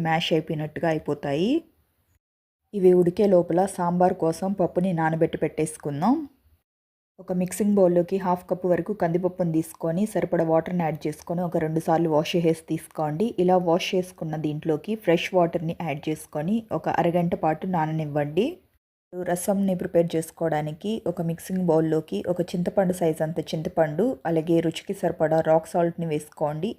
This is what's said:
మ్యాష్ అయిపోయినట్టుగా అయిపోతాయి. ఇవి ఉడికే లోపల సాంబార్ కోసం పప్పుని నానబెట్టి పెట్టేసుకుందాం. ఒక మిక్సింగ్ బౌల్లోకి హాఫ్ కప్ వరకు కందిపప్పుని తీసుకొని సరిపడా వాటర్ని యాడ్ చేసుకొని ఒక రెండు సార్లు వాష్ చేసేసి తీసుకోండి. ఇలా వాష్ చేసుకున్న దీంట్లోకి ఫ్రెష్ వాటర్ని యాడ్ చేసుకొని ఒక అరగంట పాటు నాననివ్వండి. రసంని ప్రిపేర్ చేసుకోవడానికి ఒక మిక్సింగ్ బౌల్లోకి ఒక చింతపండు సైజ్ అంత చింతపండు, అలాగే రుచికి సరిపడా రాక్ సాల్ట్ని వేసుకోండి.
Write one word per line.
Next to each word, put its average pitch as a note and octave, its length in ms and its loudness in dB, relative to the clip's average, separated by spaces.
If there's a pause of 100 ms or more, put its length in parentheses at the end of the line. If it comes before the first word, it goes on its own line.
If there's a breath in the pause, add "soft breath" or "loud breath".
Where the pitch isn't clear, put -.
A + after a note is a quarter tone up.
మ్యాష్ D#3+ 320 0
అయిపోయినట్టుగా D#3 560 -2
అయిపోతాయి. D3+ 640 -2 (1200)
ఇవి F#3 180 6
ఉడికే F3+ 340 4
లోపల F3 400 4
సాంబార్ F3+ 500 2
కోసం D#3+ 360 -2
పప్పుని F3+ 400 0
నానబెట్టి D#3+ 460 0
పెట్టేసుకుందాం. D#3 760 -2 (1040)
ఒక F#3 140 -8
మిక్సింగ్ F#3 440 0
బౌల్లోకి F3 400 4
హాఫ్ F3 300 -2
కప్ F3+ 200 -4
వరకు F3 260 0
కందిపప్పుని F3+ 600 -2
తీసుకొని E3 540 -2
సరిపడా E3+ 380 0
వాటర్ని E3 400 2
యాడ్ D3+ 180 -2
చేసుకొని E3+ 400 -6
ఒక F3 140 -4
రెండు D#3+ 240 0
సార్లు E3 280 2
వాష్ D3+ 240 2
చేసేసి E3 340 2
తీసుకోండి. D#3+ 600 -4 (120)
ఇలా F#3 200 4
వాష్ E3+ 320 0
చేసుకున్న F3+ 460 -4
దీంట్లోకి D#3 600 -4
ఫ్రెష్ E3+ 380 2
వాటర్ని E3+ 460 0
యాడ్ D3+ 220 -4
చేసుకొని D#3 520 -4 (180)
ఒక D#3 160 -4
అరగంట E3+ 460 2
పాటు D#3+ 320 -2
నాననివ్వండి. D#3 800 -2 (640)
రసంని F3+ 640 -2
ప్రిపేర్ E3+ 340 2
చేసుకోవడానికి D#3+ 800 -4 (140)
ఒక E3+ 160 -4
మిక్సింగ్ F3 440 -4
బౌల్లోకి D#3+ 640 0
ఒక F3 140 -2
చింతపండు F3+ 580 0
సైజ్ D#3+ 220 0
అంత D#3+ 220 -4
చింతపండు, D#3+ 640 -2 (200)
అలాగే E3 340 0
రుచికి E3 360 -4
సరిపడా D#3+ 440 0
రాక్ D#3+ 320 2
సాల్ట్ని E3+ 360 0
వేసుకోండి. D3+ 720 -4